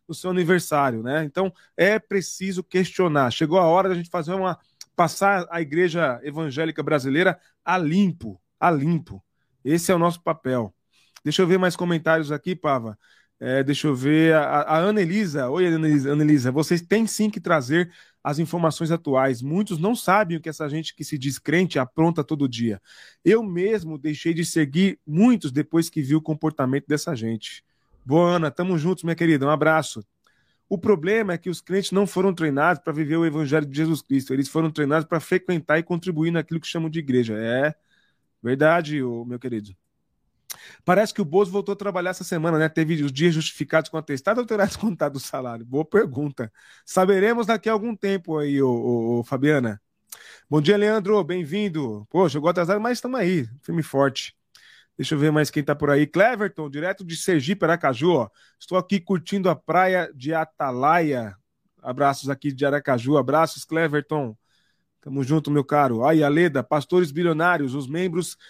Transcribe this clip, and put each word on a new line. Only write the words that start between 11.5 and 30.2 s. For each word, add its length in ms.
mais 200
comentários 540
aqui, 240
Pava. 440
É, 240
deixa 240
eu 80
ver. 400
A, 260
a 160
Ana 240
Elisa. 480
Oi, 160
Ana 220
Elisa, 240
Ana 120
Elisa. 280
Vocês 300
têm 260
sim 220
que 100
trazer 520
as 140
informações 540
atuais. 500
Muitos 380
não 160
sabem 420
o 20
que 80
essa 220
gente 260
que 80
se 140
diz 220
crente 400
apronta 440
todo 240
dia. 320
Eu 160
mesmo 560
deixei 340
de 140
seguir 640
muitos 440
depois 380
que 140
vi 120
o 60
comportamento 640
dessa 280
gente. 480
Boa, 300
Ana. 160
Tamo 260
juntos, 260
minha 120
querida. 320
Um 20
abraço. 560